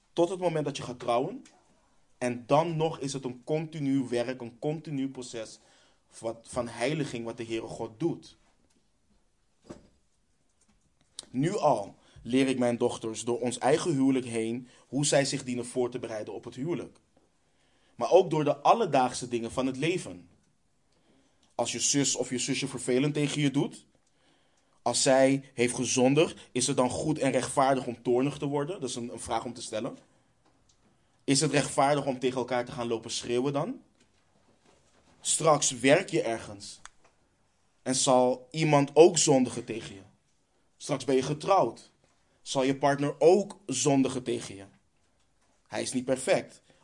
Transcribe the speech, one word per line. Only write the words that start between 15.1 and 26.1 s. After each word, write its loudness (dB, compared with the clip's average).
zich -4
dienen -6
voor -2
te -8
bereiden -8
op -12
het -14
huwelijk. -8
Maar -2
ook 8
door 0
de 0
alledaagse 2
dingen -4
van -4
het -4
leven. -6
Als -2
je -6
zus 2
of -4
je -4
zusje -4
vervelend 0
tegen 0
je 2
doet, -2
als 0
zij 4
heeft 0
gezondigd, 2